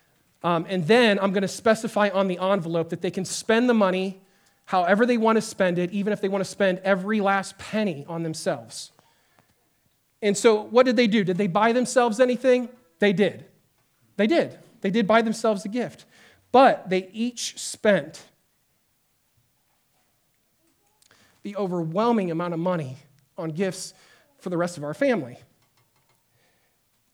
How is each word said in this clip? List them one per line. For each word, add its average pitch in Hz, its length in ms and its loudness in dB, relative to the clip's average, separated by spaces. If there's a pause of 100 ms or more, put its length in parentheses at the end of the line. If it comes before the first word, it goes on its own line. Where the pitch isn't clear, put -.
(440)
Um, 170 260 0
and 185 180 -2
then 220 320 4
I'm 196 140 0
gonna 190 160 -2
specify 220 600 0
on 196 200 0
the 175 80 -4
envelope 170 520 -2
that 170 120 -8
they 180 100 -4
can 190 140 -6
spend 233 440 0
the 233 40 4
money 190 480 0 (440)
however 190 400 2
they 240 120 2
wanna 220 240 2
spend 190 360 -2
it, 180 140 -2
even 208 220 -2
if 202 80 -6
they 196 80 -2
wanna 196 160 -2
spend 185 400 0
every 196 340 0
last 196 380 -2
penny 190 500 -6
on 165 160 -8
themselves." 156 680 -8 (1300)
And 202 160 0
so 214 280 4
what 247 240 4
did 247 80 2
they 247 100 4
do? 208 180 2
Did 175 140 -2
they 208 80 0
buy 208 280 2
themselves 240 460 2
anything? 247 500 2 (280)
They 208 160 2
did. 180 320 -2 (680)
They 208 100 0
did. 220 320 0 (240)
They 196 80 -2
did 208 160 0
buy 220 160 4
themselves 220 420 -2
a 214 40 -10
gift. 214 380 -8 (460)
But 240 380 6
they 185 240 -2
each 240 460 -8
spent - 640 -2 (3250)
the 202 120 -12
overwhelming 185 760 -2
amount 170 240 -4
of 160 40 -4
money 165 380 -4 (400)
on 165 120 -8
gifts 175 440 -6 (460)
for 190 100 -12
the 175 80 -4
rest 175 180 -2
of 147 80 -12
our 151 120 -8
family. 180 420 -2 (1800)